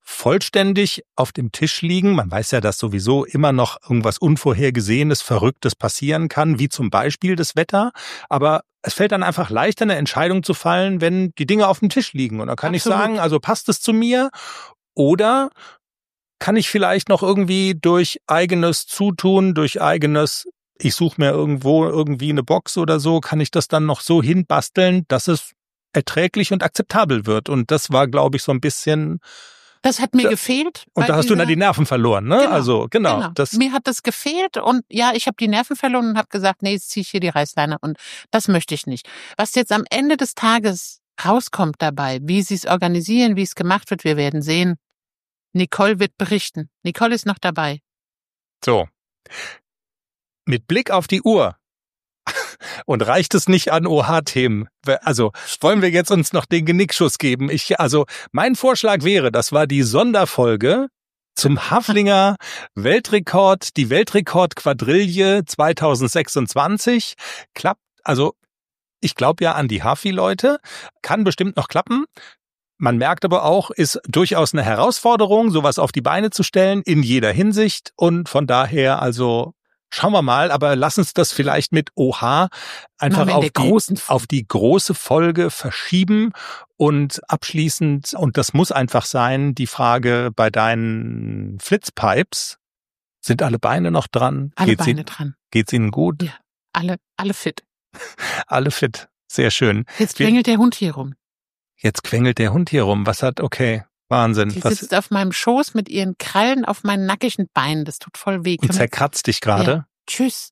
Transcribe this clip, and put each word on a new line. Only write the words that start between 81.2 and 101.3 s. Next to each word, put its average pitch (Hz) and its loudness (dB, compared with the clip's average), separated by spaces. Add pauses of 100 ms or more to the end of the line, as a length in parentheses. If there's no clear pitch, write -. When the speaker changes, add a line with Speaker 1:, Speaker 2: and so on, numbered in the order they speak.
Speaker 1:
vielleicht 143 0
mit 156 0
O 127 0
H 143 0 (500)
einfach 143 2
Speaker 2:
Machen - 0
wir - 0
in 143 2
Speaker 1:
auf 147 4
Speaker 2:
der 151 0
Speaker 1:
die, 131 0
Speaker 2:
großen 202 0
Folge. - -4
Speaker 1:
auf 123 -2
die 127 -2
große 143 2
Folge 170 0
verschieben. 190 0 (460)
Und 147 2
abschließend, 151 -2
und 147 0
das 135 0
muss 165 2
einfach 123 0
sein, 135 0
die 120 -4
Frage 120 0
bei 110 2
deinen 110 -4
Flitzpipes, - -2 (640)
sind 117 0
alle 117 0
Beine 165 0
noch 165 0
dran? 135 -2
Speaker 2:
Alle 185 2
Speaker 1:
Geht's - 0
Speaker 2:
Beine 127 2
Speaker 1:
Ihnen, 147 -4
Speaker 2:
dran. 143 -10 (160)
Speaker 1:
geht's 113 0
Ihnen 113 0
gut? 165 -2
Speaker 2:
Ja, 156 -6 (400)
alle, 175 -4 (220)
alle 196 -4
fit. - -8 (300)
Speaker 1:
<laughs> - -10
Alle 135 0
fit. - -4 (240)
Sehr 120 2
schön. 110 2 (140)
Speaker 2:
Jetzt - 0
Speaker 1:
Wir - 2
Speaker 2:
quengelt 233 4
der 226 2
Hund 233 4
hier 170 -4
rum. 135 -10 (640)